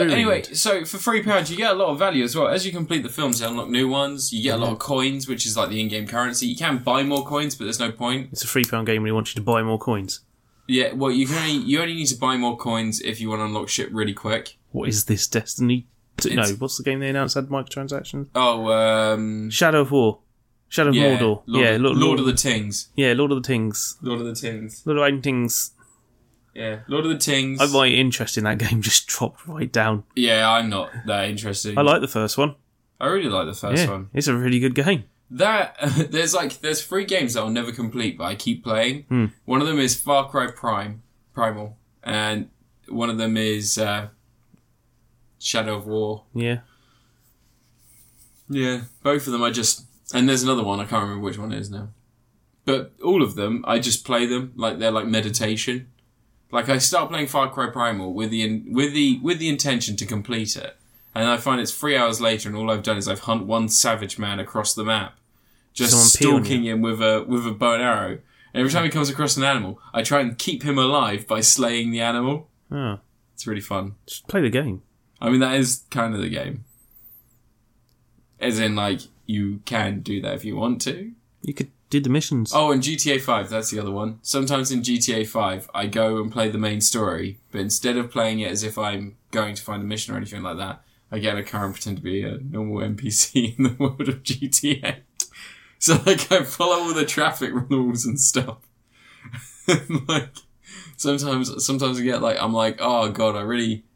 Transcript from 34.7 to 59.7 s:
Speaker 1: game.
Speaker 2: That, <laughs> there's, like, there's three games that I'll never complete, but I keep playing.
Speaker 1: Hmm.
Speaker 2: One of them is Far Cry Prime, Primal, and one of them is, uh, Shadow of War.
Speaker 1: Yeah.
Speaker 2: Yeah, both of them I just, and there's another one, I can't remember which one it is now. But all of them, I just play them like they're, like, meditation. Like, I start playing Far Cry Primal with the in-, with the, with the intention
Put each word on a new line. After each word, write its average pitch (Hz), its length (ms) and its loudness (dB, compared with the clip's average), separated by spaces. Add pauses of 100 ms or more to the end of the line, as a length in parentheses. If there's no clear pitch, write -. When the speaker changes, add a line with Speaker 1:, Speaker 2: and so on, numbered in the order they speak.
Speaker 1:
game. 143 300 0 (280)
Speaker 2:
That, 196 480 0
<laughs> 143 320 0
there's, 165 220 0
like, 160 280 -2
there's 151 200 -2
three 196 220 -2
games 175 300 0
that 117 80 0
I'll 110 80 -2
never 120 240 -2
complete, 117 440 -4
but 85 80 -8
I 95 100 -4
keep 110 280 -4
playing. 120 460 0
Speaker 1:
Hmm. 123 160 4 (180)
Speaker 2:
One 127 160 0
of 147 80 2
them 156 120 2
is 127 200 2
Far 139 300 2
Cry 127 220 0
Prime, 107 500 -4 (320)
Primal, 107 440 -2 (260)
and 107 460 -2 (380)
one 117 220 -2
of 113 80 -4
them 113 180 0
is, 107 420 0
uh, 104 300 -2 (1400)
Shadow 107 300 0
of 101 100 -8
War. 107 380 -2 (100)
Speaker 1:
Yeah. 120 260 -2 (1900)
Speaker 2:
Yeah, 127 320 0 (220)
both 143 240 2
of 127 60 -2
them 120 100 0
I 120 80 2
just, 113 340 -2 (260)
and 123 160 4
there's 131 140 4
another 127 220 2
one, 101 160 0
I 101 60 -6
can't 107 180 0
remember 101 200 -4
which 104 140 -4
one 107 140 -8
it 107 80 -6
is 101 100 -8
now. 104 200 -10 (760)
But - 280 -2 (100)
all 180 180 4
of 101 140 2
them, 104 320 -2
I 117 100 2
just 117 260 0
play 120 220 2
them 127 300 -2
like 113 240 -4
they're, 113 120 2
like, 110 140 0
meditation. 110 840 -2 (600)
Like, 120 160 0
I 131 120 2
start 156 320 2
playing 151 160 -2
Far 135 240 2
Cry 123 180 -2
Primal 110 420 -2
with 107 200 -4
the 110 100 0
in-, 110 320 -2
with 143 200 2
the, 139 260 4
with 170 180 0
the 160 120 -2
intention 127 480 -2